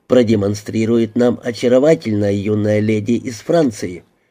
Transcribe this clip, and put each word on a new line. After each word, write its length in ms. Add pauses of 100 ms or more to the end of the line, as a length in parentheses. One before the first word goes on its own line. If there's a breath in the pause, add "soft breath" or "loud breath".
продемонстрирует 1080
нам 280
очаровательная 880
юная 480
леди 340
из 280
Франции. 600 (280)